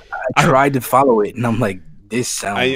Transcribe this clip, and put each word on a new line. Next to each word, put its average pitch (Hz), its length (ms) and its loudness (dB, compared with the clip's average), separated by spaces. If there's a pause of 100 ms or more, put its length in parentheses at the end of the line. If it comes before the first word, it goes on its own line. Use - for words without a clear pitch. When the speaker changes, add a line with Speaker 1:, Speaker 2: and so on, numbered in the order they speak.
(120)
Speaker 1:
I - 280 -2
Speaker 2:
I 151 40 4
Speaker 1:
tried 139 300 4
to 123 80 -2
follow 127 400 2
it, 98 120 -4
and 117 120 -4
I'm 117 120 0
like, 98 220 -2 (300)
"This 117 180 -4
sounds 101 300 -6 (180)